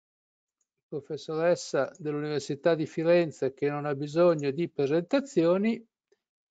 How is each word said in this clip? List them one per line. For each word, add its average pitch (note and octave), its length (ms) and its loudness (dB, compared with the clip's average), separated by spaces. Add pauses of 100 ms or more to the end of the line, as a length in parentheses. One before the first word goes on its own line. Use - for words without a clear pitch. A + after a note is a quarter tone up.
(880)
professoressa D#3 1120 -2
dell'Università D3 760 -2
di D#3 120 0
Firenze D#3+ 680 2
che C#3+ 160 -2
non D3 160 -6
ha D3 100 -2
bisogno D3 560 2
di E3 180 -4
presentazioni. F3+ 1160 0 (640)